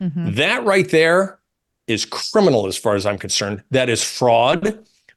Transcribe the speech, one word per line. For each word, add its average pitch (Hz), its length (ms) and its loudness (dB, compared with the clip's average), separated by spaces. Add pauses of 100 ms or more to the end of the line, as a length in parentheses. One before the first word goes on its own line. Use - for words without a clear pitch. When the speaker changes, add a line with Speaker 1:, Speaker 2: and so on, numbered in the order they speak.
Speaker 1:
Mm-hmm. 165 320 -4
Speaker 2:
That 202 300 -2
right 196 260 2
there 170 480 2 (480)
is 110 180 -2
criminal 151 600 0
as 92 100 -6
far 104 200 0
as 98 100 -2
I'm 104 120 -2
concerned. 101 520 -6
That 127 180 0
is 110 160 -2
fraud 131 800 0 (320)